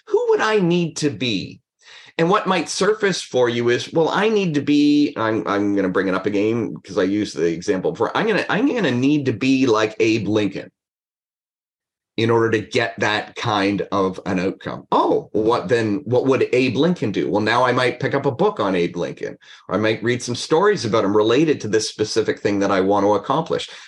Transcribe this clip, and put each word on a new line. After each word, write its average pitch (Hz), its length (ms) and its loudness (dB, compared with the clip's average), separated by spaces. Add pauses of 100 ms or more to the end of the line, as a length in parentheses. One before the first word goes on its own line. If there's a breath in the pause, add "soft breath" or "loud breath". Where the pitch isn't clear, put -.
Who 466 240 0
would 427 100 2
I 220 180 0
need 175 380 0
to 147 140 -2
be? 104 500 -6 (580 loud breath)
And 165 100 2
what 202 200 2
might 180 200 -2
surface 202 540 0
for 127 260 0
you 120 200 0
is, 123 240 0
"Well, 160 160 2
I 202 200 0
need 196 260 0
to 143 60 0
be," 147 560 2
I'm, 110 300 -2
I'm 101 300 0
gonna 95 120 0
bring 95 200 0
it 90 60 0
up 95 120 -2
again 107 560 -2
'cause 98 160 -8
I 92 60 2
used 101 320 -2
the 80 100 0
example 87 460 -2
before. - 240 -2
"I'm 170 100 0
gonna, 185 220 0
I'm 208 180 0
gonna 214 240 0
need 135 360 2
to 127 60 2
be 131 340 2
like 107 340 2
Abe 110 260 0
Lincoln." 104 460 -2 (1400)
In 113 140 2
order 113 200 4
to 110 100 2
get 117 400 -2
that 107 340 -2
kind 101 560 0
of 95 360 -2
an 90 120 0
outcome. 87 540 -6
Oh, 320 400 2
what 110 360 0
then? 110 360 0
What 123 220 0
would 131 260 2
Abe 123 240 0
Lincoln 143 360 0
do? 82 180 -2
Well, 101 100 0
now 117 240 2
I 123 80 2
might 123 280 0
pick 131 140 -2
up 139 120 -2
a 139 40 0
book 202 300 0
on 95 140 0
Abe 87 220 -2
Lincoln, - 400 -6 (320 loud breath)
or 90 60 -4
I 98 40 0
might 110 240 0
read 120 200 -2
some 120 120 -6
stories 165 500 0
about 107 200 0
him 101 120 2
related 120 440 4
to 110 80 -8
this 107 200 0
specific 107 520 -2
thing 104 200 0
that 98 100 2
I 95 100 2
want 98 240 2
to 104 100 4
accomplish. - 540 -2 (200 loud breath)